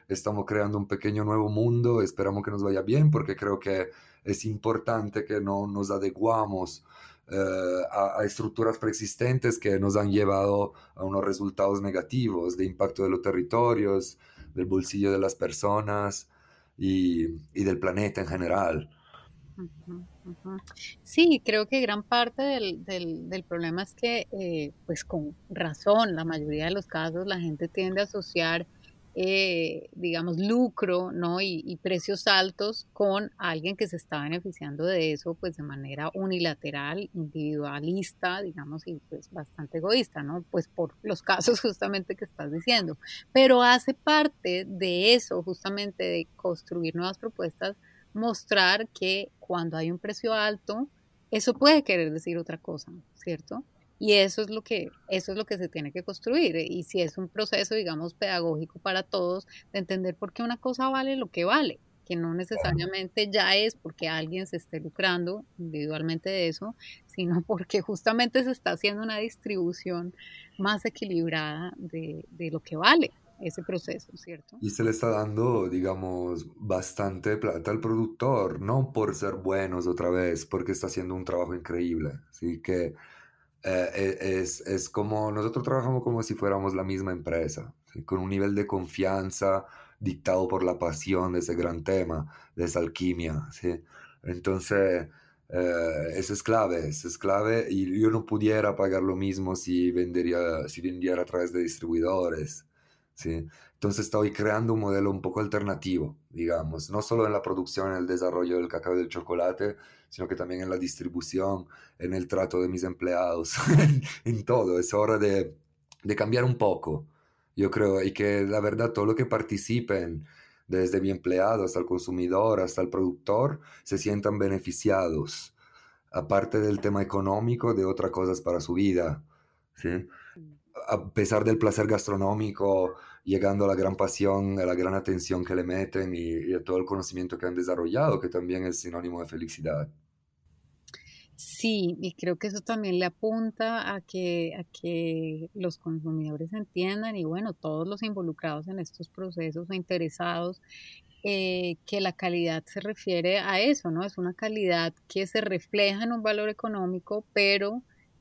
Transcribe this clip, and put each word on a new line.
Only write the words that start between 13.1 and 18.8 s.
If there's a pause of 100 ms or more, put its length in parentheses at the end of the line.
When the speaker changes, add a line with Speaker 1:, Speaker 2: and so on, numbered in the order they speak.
Speaker 1:
territorios, (360)
del
bolsillo
de
las
personas (480)
y, (300)
y
del
planeta
en
general. (640)